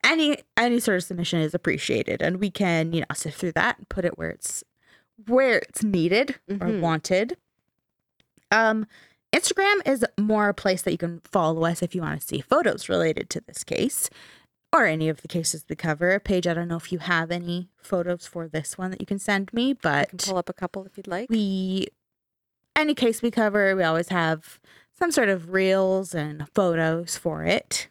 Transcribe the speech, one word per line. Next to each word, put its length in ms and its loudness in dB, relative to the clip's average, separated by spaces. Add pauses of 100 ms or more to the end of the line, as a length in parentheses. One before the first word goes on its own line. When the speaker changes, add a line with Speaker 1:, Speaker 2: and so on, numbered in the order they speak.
Speaker 1:
Any, 340 4 (200)
any 220 2
sort 180 2
of 60 -2
submission 360 -2
is 160 0
appreciated, 680 -2
and 180 0
we 120 0
can, 420 2
you 80 0
know, 120 -6
sift 260 -8
through 140 -2
that 240 0
and 120 -20
put 160 -4
it 120 -2
where 120 -6
it's, 340 -10 (640)
where 320 4
it's 240 -6
needed 520 2 (140)
or 60 -4 (120)
Speaker 2:
Mm-hmm. 140 0
Speaker 1:
wanted. 560 0 (1120)
Um, 340 2 (480)
Instagram 540 2
is 180 2 (140)
more 300 2
a 40 0
place 300 0
that 80 0
you 60 0
can 260 -6
follow 420 0
us 180 0
if 120 -4
you 60 -2
wanna 200 -6
see 200 -6
photos 480 0
related 420 0
to 100 -8
this 220 -14
case 460 -2 (640)
or 120 6
any 240 0
of 140 -6
the 40 -16
cases 420 -4
we 60 -6
cover. 440 0
Paige, 280 0
I 60 0
don't 140 -4
know 100 -4
if 140 -10
you 80 -4
have 320 -2
any 460 -4
photos 500 -4
for 200 -10
this 300 -6
one 140 -6
that 100 -12
you 60 -6
can 120 -2
send 340 -2
me, 180 2 (120)
Speaker 2:
I 220 2
can 120 -14
Speaker 1:
but 100 -4
Speaker 2:
pull 100 0
up 120 -2
a 40 -6
couple 320 -8
if 120 -20
you'd 100 -14
like. 220 -6
Speaker 1:
we, 580 0 (880)
any 200 2
case 280 0
we 80 2
cover, 440 4
we 80 2
always 260 0
have 500 -2 (380)
some 140 0
sort 180 4
of 240 0
reels 600 2
and 380 -6
photos 640 2
for 260 -4
it. 480 0